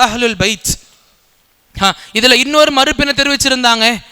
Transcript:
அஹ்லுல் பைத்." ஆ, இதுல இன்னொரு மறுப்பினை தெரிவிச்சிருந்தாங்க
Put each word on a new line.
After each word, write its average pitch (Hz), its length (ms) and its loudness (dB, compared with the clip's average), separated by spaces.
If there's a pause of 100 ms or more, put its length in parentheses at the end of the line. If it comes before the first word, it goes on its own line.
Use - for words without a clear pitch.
அஹ்லுல் 233 360 -4
பைத்." 208 280 -4 (1040)
ஆ, 196 120 -2 (320)
இதுல 247 240 4
இன்னொரு 302 360 2
மறுப்பினை 285 420 0
தெரிவிச்சிருந்தாங்க 254 680 0 (260)